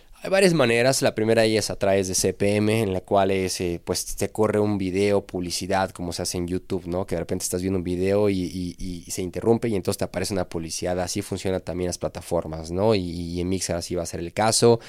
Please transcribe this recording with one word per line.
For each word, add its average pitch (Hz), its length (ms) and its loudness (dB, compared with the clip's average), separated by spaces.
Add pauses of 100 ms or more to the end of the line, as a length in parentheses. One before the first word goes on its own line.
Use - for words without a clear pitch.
(240)
Hay - 60 -4
varias 190 240 6
maneras. 123 480 4
La 117 140 2
primera 113 260 4
de 110 60 6
ellas 107 220 2
a 92 60 -6
través 98 300 2
de 92 80 -4
C 95 180 2
P 101 220 2
M, 107 260 2
en 101 120 0
la 92 80 -2
cual 98 320 2
es, 95 280 -2
eh, 87 240 -2
pues, - 300 -4
te - 160 -4
corre 107 300 2
un 104 180 0
video, 98 480 0
publicidad, 92 640 -2
como 85 220 -8
se 90 100 -6
hace 90 160 -4
en 87 80 -2
YouTube, 87 400 -4
¿no? 90 200 -2
Que 90 100 -4
de 82 60 -2
repente 92 200 -4
estás - 180 -4
viendo 95 180 -2
un 87 40 -4
video 95 480 2
y, 95 100 0
y, 90 380 -6
y 87 320 -10
se - 100 -6
interrumpe 98 480 0
y 110 60 -2
entonces 98 240 -2
te - 60 -2
aparece 90 280 -4
una 90 160 -2
publicidad. 87 520 -4
Así 90 220 -4
funcionan 95 380 -4
también 87 280 -4
las 85 100 -6
plataformas, 82 720 -6
¿no? 101 240 2
Y, 98 60 2
y 87 400 -6
en 87 80 0
Mixer 92 260 -2
así 87 220 -4
va 85 80 -2
a - 20 -8
ser 85 140 -8
el 85 120 -8
caso. 113 460 4 (100)